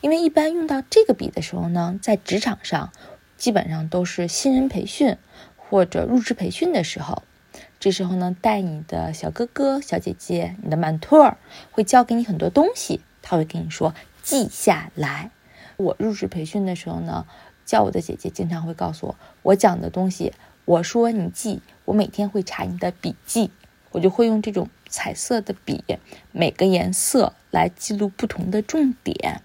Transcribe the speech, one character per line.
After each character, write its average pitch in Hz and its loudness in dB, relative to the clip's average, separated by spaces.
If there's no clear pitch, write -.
因 285 2
为 320 4
一 339 2
般 311 4
用 339 -2
到 277 -2
这 440 8
个 - 4
笔 - -2
的 - -6
时 165 -8
候 175 -2
呢， 175 -2
在 214 2
职 190 -2
场 196 -2
上 - -4
基 - -2
本 196 2
上 160 -4
都 180 0
是 175 -4
新 262 0
人 269 4
培 185 -4
训 240 2
或 190 2
者 175 -2
入 247 4
职 226 -2
培 185 -4
训 339 0
的 190 2
时 - -6
候， - -6
这 196 2
时 185 -2
候 185 0
呢， 180 -2
带 214 2
你 156 -6
的 165 -4
小 156 -6
哥 233 -4
哥、 269 0
小 165 -4
姐 - -6
姐、 170 -4
你 156 -4
的 156 0
mentor 165 6
会 220 0
教 247 6
给 233 0
你 233 0
很 185 -4
多 160 0
东 302 4
西， - -6
他 - -2
会 156 2
跟 165 -8
你 160 -8
说 160 -2
“记 262 0
下 165 0
来”。 147 -6
我 190 -2
入 220 0
职 196 -6
培 180 -6
训 196 -4
的 180 -4
时 165 -10
候 165 -6
呢， 165 -6
叫 214 2
我 190 0
的 180 -2
姐 - -8
姐 - -8
经 180 -4
常 165 -4
会 165 -6
告 165 -4
诉 - -10
我， - -8
我 196 6
讲 185 4
的 170 -6
东 185 0
西， - -4
我 170 4
说 233 2
你 185 -2
记， 190 -6
我 185 -2
每 208 4
天 202 -4
会 196 -2
查 - -8
你 185 -6
的 180 -2
笔 180 -8
记， 226 -2
我 170 -4
就 180 4
会 233 4
用 220 2
这 208 -4
种 190 -2
彩 - -6
色 - -2
的 202 -6
笔， - -6
每 170 0
个 - 0
颜 185 2
色 - 2
来 165 2
记 - -8
录 202 -2
不 196 -6
同 180 -4
的 214 0
重 294 2
点。 - -4